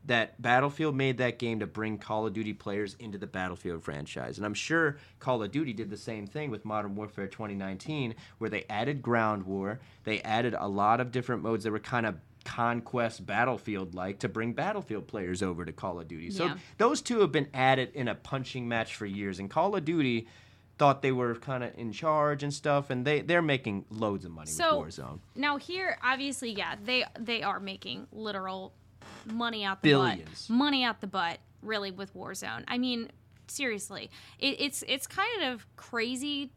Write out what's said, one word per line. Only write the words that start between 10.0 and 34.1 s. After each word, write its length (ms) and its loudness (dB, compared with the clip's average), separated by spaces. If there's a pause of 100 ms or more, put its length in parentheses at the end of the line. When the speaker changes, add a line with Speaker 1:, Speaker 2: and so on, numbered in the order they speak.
Speaker 1:
they 200 0
added 360 2
a 100 -2
lot 320 6
of 120 -2
different 300 0
modes 200 2
that 80 2
were 80 0
kinda 380 0 (280)
conquest 800 0
Battlefield-like 960 0
to 80 0
bring 240 -2
Battlefield 540 -4
players 380 -2
over 200 -2
to 80 -8
Call 280 -6
of 80 -12
Duty. 220 -8
So 160 -2
Speaker 2:
Yeah. 100 -2 (220)
Speaker 1:
those 240 4
two 180 0
have 120 6
been 220 2
at 240 6
it 160 -2
in 140 -2
a 60 0
punching 540 -6
match 280 0
for 100 -6
years, 320 -4
and 120 -6
Call 260 2
of 80 0
Duty 420 2 (520)
thought 240 6
they 80 4
were 240 2
kinda 420 -4
in 140 -6
charge 520 2
and 120 0
stuff, 360 2
and 140 0
they, 180 4
they're 200 4
making 480 0
loads 340 0
of 60 -10
money 200 -12
Speaker 2:
So, 320 2
Speaker 1:
with 120 -8
Warzone. 260 -10 (140)
Speaker 2:
now 220 0
here, 460 -4
obviously, 480 0
yeah, 340 -4
they, 180 2 (160)
they 240 -2
are 160 0
making 540 -10
literal 600 -6 (520)
money 400 -2
out 180 -2
the 100 10
butt. 240 6
Speaker 1:
Billions. 340 -12
Speaker 2:
Money 340 6
out 160 0
the 60 -8
butt, 320 -2 (240)
really, 280 -2
with 240 -10
Warzone. 540 -8
I 80 0
mean, 340 0 (380)
seriously, 600 -4 (280)